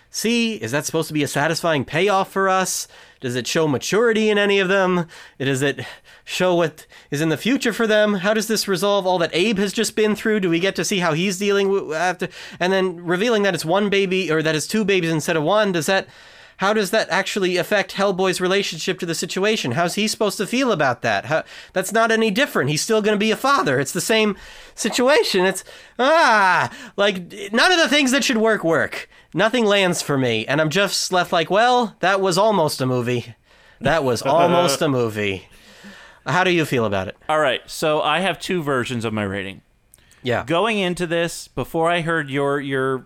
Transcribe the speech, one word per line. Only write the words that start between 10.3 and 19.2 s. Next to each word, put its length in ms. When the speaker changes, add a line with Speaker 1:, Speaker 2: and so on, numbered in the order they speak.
Speaker 1:
Do 100
we 120
get 160
to 80
see 140
how 120
he's 260
dealing 300
w-, 260
after? 360
And 140
then 320
revealing 400
that 100
it's 120
one 240
baby, 420
or 100
that 140
it's 120
two 180
babies 260
instead 240
of 80
one, 300
does 140
that, 200
how 160
does 180
that 180
actually 480
affect 380
Hellboy's 440
relationship 600
to 60
the 100
situation? 580